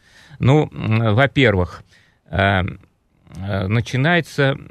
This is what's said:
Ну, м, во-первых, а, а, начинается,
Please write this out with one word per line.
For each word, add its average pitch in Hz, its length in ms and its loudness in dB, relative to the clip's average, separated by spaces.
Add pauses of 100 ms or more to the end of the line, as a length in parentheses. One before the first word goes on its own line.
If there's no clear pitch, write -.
(380)
Ну, 143 340 2
м, 110 420 0
во-первых, 113 680 2 (480)
а, 95 340 0 (720)
а, 95 320 -6
начинается, 139 880 0 (140)